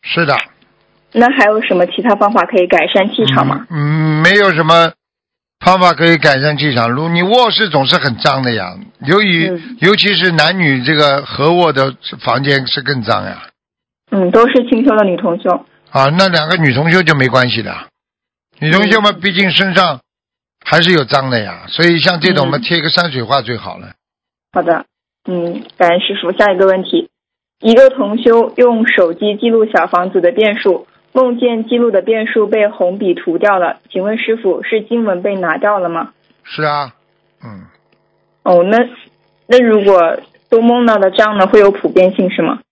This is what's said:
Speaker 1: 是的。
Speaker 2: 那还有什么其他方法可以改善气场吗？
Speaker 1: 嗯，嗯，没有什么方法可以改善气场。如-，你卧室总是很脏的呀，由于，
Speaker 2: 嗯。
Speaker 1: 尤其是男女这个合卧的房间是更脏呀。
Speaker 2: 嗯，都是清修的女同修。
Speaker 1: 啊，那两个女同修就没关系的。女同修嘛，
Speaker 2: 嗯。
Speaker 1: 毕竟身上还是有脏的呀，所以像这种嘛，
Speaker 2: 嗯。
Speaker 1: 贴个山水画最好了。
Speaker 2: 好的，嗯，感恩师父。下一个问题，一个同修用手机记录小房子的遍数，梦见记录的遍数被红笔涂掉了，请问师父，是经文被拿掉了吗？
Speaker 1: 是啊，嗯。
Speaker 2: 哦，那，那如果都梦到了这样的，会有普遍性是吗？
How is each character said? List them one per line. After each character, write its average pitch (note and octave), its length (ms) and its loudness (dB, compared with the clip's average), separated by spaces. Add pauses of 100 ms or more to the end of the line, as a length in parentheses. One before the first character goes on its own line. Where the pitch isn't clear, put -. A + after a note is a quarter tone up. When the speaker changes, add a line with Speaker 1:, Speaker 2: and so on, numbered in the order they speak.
Speaker 1:
是 E3+ 240 -4
的。 C#3 100 0 (760)
Speaker 2:
那 A#3+ 180 2
还 C4+ 160 0
有 G#3+ 160 0
什 - 120 -2
么 F3+ 120 0
其 F3+ 160 -8
他 A3+ 140 2
方 G#3 160 0
法 G3 120 0
可 F#3 180 0
以 F3+ 40 0
改 F3 220 0
善 G3 220 0
气 - 160 -4
场 C3 200 0
吗？ C#3+ 240 -6
Speaker 1:
嗯， D#3 500 -2
嗯， - 20 0
没 F3+ 140 2
有 G3 160 2
什 D#3+ 120 -2
么 E3 280 2 (720)
方 F#3 140 4
法 F3+ 140 4
可 D#3+ 140 0
以 E3 100 4
改 C#3 240 2
善 D3+ 180 -2
气 C#3+ 160 -2
场。 A#2 160 0
如-， D3+ 200 -4
你 E3+ 120 0
卧 A3+ 280 2
室 G#3+ 180 -2
总 C#3+ 180 0
是 C3 100 0
很 C3+ 200 -2
脏 C3+ 260 -2
的 B2 120 -4
呀， F2+ 200 -8 (320)
由 F#3 160 2
于， E3+ 260 0
Speaker 2:
嗯。 E3+ 320 -8
Speaker 1:
尤 F#3+ 140 4
其 G3+ 200 2
是 F3 180 0
男 E3 260 0
女 C#3 240 0
这 D3 120 -2
个 C#3+ 280 0
合 C#3 300 -2
卧 F3 200 2
的 C3+ 220 -2 (260)
房 B2+ 220 -2
间 C#3 240 0
是 C3+ 160 -6
更 B2+ 200 -4
脏 G2+ 220 -2
呀。 F#2+ 180 -12 (680)
Speaker 2:
嗯， F#3+ 200 0
都 A3+ 180 4
是 B3 200 0
清 A#3 160 0
修 A3+ 120 2
的 G#3 80 2
女 F3+ 120 -2
同 F3 240 -4
修。 F3+ 260 -4 (240)
Speaker 1:
啊， C3+ 160 0 (120)
那 F#3+ 100 2
两 D#3+ 200 -2
个 F3+ 80 -2
女 D3+ 160 2
同 D3 180 0
修 F3+ 120 2
就 D#3+ 120 2
没 C3 140 2
关 B2 220 2
系 A2+ 120 -4
的。 G2+ 120 -10 (840)
女 D3+ 120 -2
同 G3 200 2
修 A3 100 4
嘛， G#3 100 2
Speaker 2:
嗯。 D#3+ 100 -8
Speaker 1:
毕 F#3+ 120 -2
竟 F#3 180 0
身 F#3 240 0
上 E3 260 0 (640)
还 D#3+ 160 2
是 F3 120 2
有 D3+ 120 2
脏 C3+ 260 -2
的 A#2 100 0
呀， F#2 280 -12
所 - 160 -2
以 E3+ 140 4
像 E3+ 220 0
这 F#3 120 2
种 C#3+ 160 0
嘛， C#3 80 -4
Speaker 2:
嗯。 B2 60 -6
Speaker 1:
贴 E3+ 180 -2
个 D3+ 80 -4
山 F3 240 -2
水 B2+ 100 -4
画 B2+ 200 -2
最 A#2 140 -8
好 F#2 200 -12
了。 F#2 160 -20 (600)
Speaker 2:
好 F3+ 100 -2
的， E3 240 -2 (420)
嗯， F3 340 -6 (140)
感 F3 140 2
恩 F3 100 0
师 - 200 -6
父。 F3+ 120 -4
下 G#3 200 0
一 F3+ 40 -2
个 F#3+ 100 2
问 F#3+ 160 2
题， F3 280 -4 (500)
一 A3 140 2
个 C4 160 8
同 A3 320 -4
修 A3+ 340 4
用 A#3 320 2
手 E3+ 240 2
机 G#3 240 -4
记 A#3 140 -2
录 A3 160 2
小 G#3 200 0
房 F#3 240 -2
子 G3 100 0
的 F3 120 2
遍 G#3+ 260 0
数， F3+ 280 -2 (260)
梦 B3 260 0
见 A#3 280 -2
记 A#3+ 120 -2
录 A#3 120 2
的 F#3+ 120 2
遍 A3 240 -2
数 A3 200 0
被 G#3+ 220 0
红 G3 300 -4
笔 F#3 160 -2
涂 E3+ 240 -4
掉 G3+ 200 0
了， F3 220 -4 (100)
请 F#3 120 -6
问 G#3+ 160 -4
师 A3+ 180 -4
父， G#3 260 -4
是 A3 200 -4
经 A#3 220 -4
文 F#3 180 -4
被 G3+ 140 -4
拿 E3+ 200 -4
掉 G3+ 220 -2
了 F3 100 -4
吗？ E3 220 -6 (340)
Speaker 1:
是 - 180 -10
啊， D3 300 -4 (500)
嗯。 G2+ 220 -18 (760)
Speaker 2:
哦， F3 200 4
那， G#3 160 2 (680)
那 A#3+ 120 4
如 A3 260 4
果 F3+ 340 4 (320)
都 A3+ 100 4
梦 A#3+ 260 2
到 A3 100 2
了 F#3+ 140 2
这 G#3+ 140 2
样 G#3+ 140 -2
的， F#3+ 80 4
会 G#3 140 6
有 G3+ 100 6
普 F#3 180 -4
遍 F#3 260 2
性 F#3 160 0
是 F3 120 -4
吗？ - 180 -4 (120)